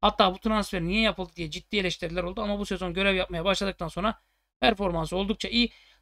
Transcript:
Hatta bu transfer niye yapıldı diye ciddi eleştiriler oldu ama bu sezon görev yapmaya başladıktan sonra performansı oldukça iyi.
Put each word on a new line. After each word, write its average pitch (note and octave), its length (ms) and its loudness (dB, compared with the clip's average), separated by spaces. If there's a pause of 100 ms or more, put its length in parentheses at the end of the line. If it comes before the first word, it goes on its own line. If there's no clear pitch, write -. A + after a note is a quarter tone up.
Hatta G#3 340 4
bu G3 40 -12
transfer G#3 440 0
niye F3+ 180 2
yapıldı F#3+ 360 0
diye E3 140 -8
ciddi - 280 -6
eleştiriler F3 440 -2
oldu F#3+ 200 -6
ama G#3 160 -2
bu G3+ 80 -4
sezon F3+ 280 -4
görev F#3+ 200 2
yapmaya F3+ 300 -2
başladıktan F#3+ 440 -2
sonra G3 320 -4 (400)
performansı F3 560 0
oldukça G3 320 -2
iyi. A#3 220 2 (300)